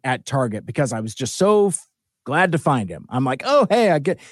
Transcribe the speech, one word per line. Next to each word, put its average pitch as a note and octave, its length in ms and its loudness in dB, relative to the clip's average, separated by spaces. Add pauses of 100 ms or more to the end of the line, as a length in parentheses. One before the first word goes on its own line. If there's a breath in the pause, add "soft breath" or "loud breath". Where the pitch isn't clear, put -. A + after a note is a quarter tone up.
at - 240 -4
Target A#2+ 360 -2
because A#2+ 300 -2
I A2+ 60 -4
was A2 160 -8
just - 220 -8
so G3+ 320 4
f-, - 200 -8 (340)
glad E3 280 2
to D#3+ 80 0
find B2 280 0
him. E2 220 -14
I'm B2+ 140 -2
like, C3 220 -2
"Oh, C4+ 220 4
hey, A3 220 4
I D#3+ 80 4
get," - 220 -2 (120)